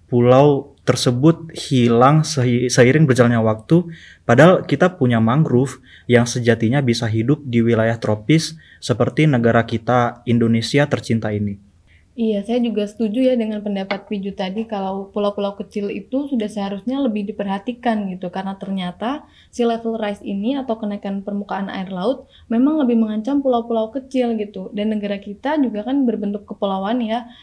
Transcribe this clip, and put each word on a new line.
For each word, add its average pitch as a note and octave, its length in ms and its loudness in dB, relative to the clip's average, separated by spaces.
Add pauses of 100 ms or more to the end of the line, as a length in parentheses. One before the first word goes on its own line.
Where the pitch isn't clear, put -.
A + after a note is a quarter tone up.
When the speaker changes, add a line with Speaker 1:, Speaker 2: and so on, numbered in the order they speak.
Speaker 1:
pulau C3 640 4 (160)
tersebut C3 640 2
hilang B2+ 720 4
sei-, B2 480 0
seiring C3+ 320 6
berjalannya A#2+ 400 4
waktu, E3 480 0 (320)
padahal C#3+ 400 6
kita F3+ 320 0
punya A#2+ 240 2
mangrove B2 640 2 (240)
yang A#2 160 6
sejatinya A#2 560 0
bisa A#2+ 240 0
hidup A2+ 400 0
di A#2 160 0
wilayah A2+ 400 2
tropis B2+ 560 0 (240)
seperti A#2+ 480 0
negara A#2 400 2
kita, A#2+ 560 0
Indonesia A#2 640 2
tercinta A2+ 400 -2
ini. G#2 320 -4 (560)
Speaker 2:
Iya, A3 240 -2
saya A3+ 240 -4
juga G#3 240 -2
setuju G#3+ 320 -4
ya B3+ 160 2
dengan G#3+ 240 -4
pendapat G3 480 -6
Piju G3 240 -6
tadi G3 320 -6
kalau G3 480 -6
pulau-pulau G3+ 480 -4
kecil G3+ 320 -8
itu B3+ 340 -6
sudah A#3 220 -4
seharusnya G3+ 560 -6
lebih G#3 260 -4
diperhatikan G#3 800 -4
gitu, F3+ 240 -8
karena F#3+ 240 -8
ternyata G3 720 -8 (240)
sea A#3+ 160 -2
level A3+ 320 -4
rise G#3 240 -6
ini G#3 320 -4
atau B3 240 -6
kenaikan G3+ 400 -6
permukaan G3 480 -6
air F#3+ 240 -8
laut G3+ 340 -4 (220)
memang C#4 320 2
lebih A#3+ 160 2
mengancam A3 480 -2
pulau-pulau A#3 480 0
kecil B3+ 480 -4
gitu. G3+ 320 -10
Dan G#3+ 240 -4
negara G3+ 240 -6
kita C4 400 -4
juga G#3 240 -2
kan C4 240 0
berbentuk G#3 400 -4
kepulauan G3+ 560 -4
ya, A#3 240 -4 (140)